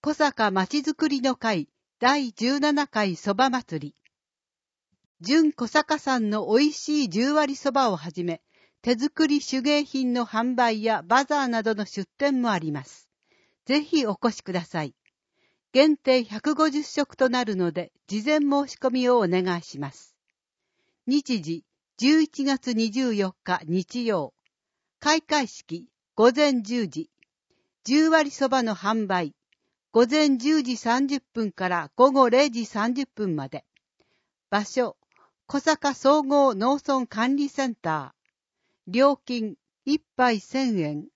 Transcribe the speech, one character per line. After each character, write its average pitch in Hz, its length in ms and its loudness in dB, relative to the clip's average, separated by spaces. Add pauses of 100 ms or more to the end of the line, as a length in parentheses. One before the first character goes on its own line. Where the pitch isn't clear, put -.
小 302 100 -2
坂 247 380 0
ま 190 160 0
ち 294 120 -4
づ 285 140 -4
く 311 160 -2
り 269 120 -2
の 254 140 0
会、 196 320 -4 (300)
第 262 360 0
十 262 260 -2
七 294 260 0
回 202 300 -2
そ 196 180 -4
ば 262 160 0
祭 156 440 -6
り。 - 20 -20 (1300)
純 294 320 2
小 240 120 -6
坂 302 320 0
さ 262 220 -2
ん 214 100 -2
の 208 240 -2
美 285 140 4
味 302 60 -2
し 302 320 -4
い 185 40 -6
十 233 220 0
割 294 240 0
そ 277 160 -4
ば 254 180 2
を 185 60 -2
は 156 160 -12
じ 175 120 -8
め、 170 200 -6 (400)
手 247 120 0
作 294 320 0
り 285 120 2
手 262 240 -4
芸 294 220 2
品 254 280 -2
の 240 100 -2
販 233 300 -2
売 226 300 0
や 220 180 0
バ 240 240 2
ザ 294 200 -2
ー - 20 -4
な 226 160 -2
ど 220 100 0
の 208 140 -4
出 196 200 -10 (120)
店 269 240 0
も 226 80 0
あ 180 80 0
り 156 120 -6
ま 139 140 -8
す。 - 240 -20 (560)
ぜ 294 180 0
ひ 294 220 0
お 214 60 -2 (120)
越 226 140 0
し - 60 -18
く 185 100 -10
だ 170 120 -4
さ 160 180 -8
い。 139 100 -10 (800)
限 294 240 6
定 254 260 2
百 214 300 -4
五 311 160 2
十 294 140 -2
食 - 340 -4
と 262 100 2
な 247 160 0
る 208 120 -4
の 175 160 0
で、 175 200 -8 (140)
事 214 180 -6
前 302 140 0
申 285 300 0
し - 120 -16
込 262 120 0
み 247 180 0
を 247 80 4
お 202 100 2
願 180 300 0
い 165 60 -10
し - 160 -16
ま 139 120 -8
す。 - 240 -20 (920)
日 254 340 0
時、 160 220 -8 (360)
十 302 220 4
一 294 220 -2
月 262 300 -2
二 220 180 0
十 247 240 0
四 190 180 -2 (100)
日 - 220 -4
日 190 400 -4
曜。 175 300 -2 (640)
開 311 240 0
会 285 240 -2
式、 - 420 -14 (240)
午 233 180 6
前 269 300 2
十 220 240 -4
時。 - 240 -10 (760)
十 311 240 4
割 311 200 4
そ 269 200 -2
ば 262 120 2
の 220 140 -2
販 208 320 -2
売、 180 260 -2 (580)
午 240 140 6
前 285 320 2
十 294 240 2
時 240 160 -4
三 254 300 0
十 269 140 -4 (120)
分 220 180 -2
か 185 180 -6
ら 165 260 -4
午 262 160 6
後 262 180 4
零 262 220 4
時 226 160 -6
三 226 260 -2
十 262 140 -4
分 190 280 -4
ま 135 120 -6
で。 135 180 -14 (840)
場 208 120 0
所、 240 320 -2 (520)
小 277 120 -4
坂 294 360 0
総 294 260 4
合 269 320 2
農 233 220 0
村 269 320 -2
管 247 280 -2
理 285 140 -2
セ 269 180 -4
ン 233 60 -4
タ 151 400 -6 (760)
ー。 180 40 -12
料 269 260 4
金、 220 380 -6 (280)
一 294 160 -2
杯 240 400 0
千 254 400 -2
円。 151 360 -4